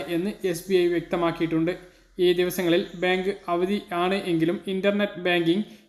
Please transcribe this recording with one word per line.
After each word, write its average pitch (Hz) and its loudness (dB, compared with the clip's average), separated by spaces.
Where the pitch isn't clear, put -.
എന്ന് 175 -2
എസ് 165 -4
ബി 190 2
ഐ 175 6
വ്യക്തമാക്കിയിട്ടുണ്ട്. 165 0
ഈ 180 4
ദിവസങ്ങളിൽ 175 2
ബാങ്ക് 185 0
അവധി 180 0
ആണ് 180 0
എങ്കിലും 170 0
ഇന്റർനെറ്റ് 202 0
ബാങ്കിംഗ്, 175 2